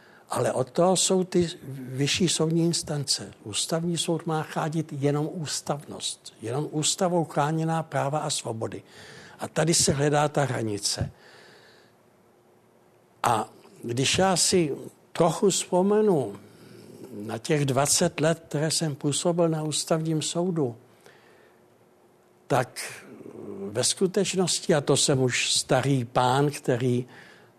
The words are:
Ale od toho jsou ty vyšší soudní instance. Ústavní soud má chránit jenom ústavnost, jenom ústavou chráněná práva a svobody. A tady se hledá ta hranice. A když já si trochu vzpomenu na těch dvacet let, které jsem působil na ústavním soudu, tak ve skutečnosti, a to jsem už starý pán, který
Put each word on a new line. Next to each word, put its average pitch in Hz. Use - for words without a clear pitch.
Ale 110
od 131
toho 180
jsou 185
ty 175
vyšší 135
soudní 165
instance. 147
Ústavní 165
soud 160
má 156
chránit 156
jenom 143
ústavnost, -
jenom 131
ústavou 170
chráněná 160
práva 139
a 151
svobody. 113
A -
tady 160
se -
hledá 147
ta 147
hranice. 113
A 110
když 120
já 185
si 170
trochu 165
vzpomenu 185
na 107
těch 147
dvacet 139
let, 160
které 151
jsem 151
působil 170
na 156
ústavním 160
soudu, 165
tak 131
ve 120
skutečnosti, 185
a 143
to 143
jsem 135
už -
starý 131
pán, 131
který 123